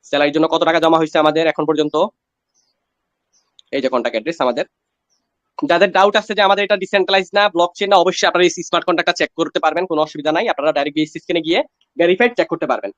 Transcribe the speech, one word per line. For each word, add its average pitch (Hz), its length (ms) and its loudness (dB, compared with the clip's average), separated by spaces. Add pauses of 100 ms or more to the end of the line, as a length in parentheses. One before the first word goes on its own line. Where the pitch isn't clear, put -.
স্যালারির 147 280 0
জন্য 160 180 2
কত 165 140 0
টাকা 165 160 0
জমা 160 160 4
হয়েছে 160 240 -2
আমাদের 156 280 2
এখন 156 160 -4
পর্যন্ত, 151 260 -2 (1800)
এই 135 80 -2
যে 131 80 0
কন্ট্যাক্ট 120 240 -2
অ্যাড্রেস 110 280 -4
আমাদের। 123 200 -2 (1040)
যাদের 180 260 4
ডাউট 202 240 4
আছে 208 180 -10
যে 208 100 2
আমাদের 202 180 2
এটা 208 180 0
ডিসেন্ট্রালাইজ 196 440 0 (100)
না, 202 40 4 (120)
ব্লকচেইন 175 380 -2
না, 196 120 6
অবশ্যই 185 240 0
আপনারা 175 180 2
এই 175 60 2 (160)
স্মার্ট 170 180 -2
কন্ট্রাক্টটা 170 340 0
চেক 156 100 0 (100)
করতে 151 240 -4
পারবেন, 160 260 0
কোনো 156 160 0
অসুবিধা 151 300 -6
নাই। 208 160 -2
আপনারা 151 240 -2
ডাইরেক্ট 143 260 -4
এই 151 120 -4
সিস্টেমে 170 320 -4
গিয়ে 175 120 0 (420)
ভেরিফাইড 185 380 2
চেক 165 140 0
করতে 160 200 -6
পারবেন। 101 260 -6